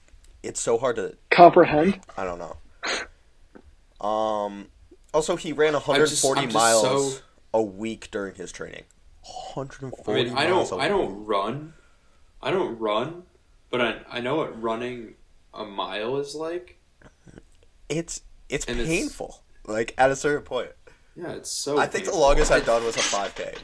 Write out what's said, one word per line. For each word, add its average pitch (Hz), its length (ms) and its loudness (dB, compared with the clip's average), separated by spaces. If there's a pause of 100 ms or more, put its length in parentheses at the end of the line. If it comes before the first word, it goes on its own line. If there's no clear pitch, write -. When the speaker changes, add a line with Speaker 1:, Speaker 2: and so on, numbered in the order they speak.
(440)
Speaker 1:
it's 110 180 -8
so 117 160 2
hard 120 200 -2
to 92 200 -6 (140)
Speaker 2:
Comprehend? 165 680 8 (180)
Speaker 1:
I 95 60 -6
don't 90 160 -6
know. - 1700 -12
Um, 107 600 -2 (460)
also, 156 220 0
he 170 180 -8
ran 151 220 2
Speaker 3:
I 139 40 0
just, - 80 -4
Speaker 1:
a 147 40 0
hundred 143 200 6
forty 139 300 2
Speaker 3:
I'm 127 80 -4
just 110 60 -4
Speaker 1:
miles 113 640 4
Speaker 3:
so - 40 -18 (340)
Speaker 1:
a 110 60 4
week 107 500 -8
during 98 240 -6
his 85 160 -12
training. - 320 -14 (420)
Speaker 3:
I - 40 -20 (240)
Speaker 1:
Hundred 135 400 -12 (100)
forty 110 220 0
Speaker 3:
mean, 120 120 -6
I 143 100 2
Speaker 1:
miles 175 240 2
Speaker 3:
don't, - 80 -4
Speaker 1:
a 135 40 0
Speaker 3:
I 151 40 0
don't 135 320 -2
Speaker 1:
week. 107 100 -12
Speaker 3:
run. 117 440 -4 (680)
I 127 100 -6
don't 143 280 -2
run, 120 440 -4 (480)
but 123 100 -2
I, 113 280 -2
I 123 100 -8
know 127 160 -4
what 127 260 -6
running 117 540 -6 (380)
a 107 120 -12
mile 101 520 -6
is 143 180 -8
like. 165 420 -10 (1120)
Speaker 1:
It's, 165 320 -6 (280)
it's - 160 -4
Speaker 3:
And 120 140 -4
it's 120 100 -2
Speaker 1:
painful, - 540 -6 (220)
like, 110 320 -4
at 135 140 4
a 139 40 0
certain 147 280 -2
point. 123 260 -6 (460)
Speaker 3:
Yeah, 165 160 -10
it's - 200 -12
so 143 260 -4
Speaker 1:
I 127 100 2
think 190 180 -6
the - 60 -2
Speaker 3:
painful. 185 100 0
Speaker 1:
longest 143 300 6
I've 135 120 4
Speaker 3:
It - 40 -8
Speaker 1:
done 117 180 2
was 113 100 -2
a - 60 -2
five 101 340 -2
K. 85 180 -8 (100)